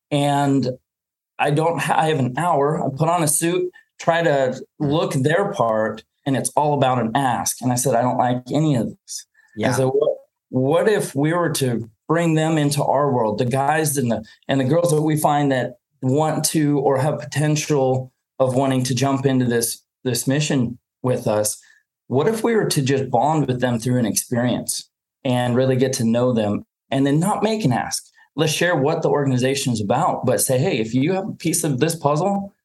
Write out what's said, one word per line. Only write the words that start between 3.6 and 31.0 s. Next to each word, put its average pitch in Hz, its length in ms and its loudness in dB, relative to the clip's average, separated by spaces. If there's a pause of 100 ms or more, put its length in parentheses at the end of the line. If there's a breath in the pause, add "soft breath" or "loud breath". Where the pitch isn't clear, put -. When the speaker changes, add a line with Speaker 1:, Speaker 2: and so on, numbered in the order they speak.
Speaker 1:
try 165 240 0
to 139 380 0 (180)
look 160 360 -2
their 160 380 0
part, 110 520 -2 (220)
and 135 100 0
it's - 140 -2
all 147 240 0
about 127 260 2
an 110 160 -2
ask. 120 460 -2
And 127 100 0
I 123 40 0
said, 127 180 0
"I 117 80 2
don't 123 160 0
like 123 240 0 (100)
any 147 240 2
of 110 120 0
this." - 380 -16 (300 soft breath)
Speaker 2:
Yeah. 110 140 -2
Speaker 1:
I - 20 0
said, 131 140 2
"What, 143 240 2 (400)
what 151 380 2
if 185 260 0
we 147 180 0
were 175 220 0
to 120 340 -2 (200)
bring 165 260 2
them 156 240 2
into 147 260 0
our 139 280 2
world, 110 260 0
the 127 80 0
guys 139 500 0
and 120 140 0
the, 110 140 -4 (240 loud breath)
and 135 120 0
the 127 40 0
girls 165 260 2
that 151 120 2
we 156 140 0
find 147 360 2
that 127 220 -2 (280)
want 147 420 0
to 147 360 2
or 135 180 2
have 147 220 0
potential 139 920 0 (260)
of 131 180 2
wanting 135 260 2
to 127 120 -2
jump 135 320 0
into 127 180 2
this, 117 380 -2 (200)
this 123 240 -4
mission 139 520 -2 (240)
with 123 260 -2
us? 107 320 -2 (480 soft breath)
What 135 180 2
if 220 160 0
we 233 140 0
were 190 100 2
to 147 160 0
just 127 280 0
bond 143 360 2
with 127 140 -4
them 123 180 0
through 123 200 0
an 120 80 0
experience 117 840 -4 (340)
and 123 300 0
really 131 220 2
get 127 180 2
to 120 100 -2
know 120 280 2
them 104 320 0 (260)
and 135 160 0
then 143 140 2
not 196 220 0
make 220 220 0
an 131 80 2
ask?" - 320 -4 (320 soft breath)
Let's 151 160 0
share 175 240 0
what 156 260 0
the 160 80 2
organization 127 640 0
is 104 80 -4
about, 123 440 0
but - 160 0
say, 131 180 0
"Hey, 160 200 0
if 110 160 -4
you 143 180 2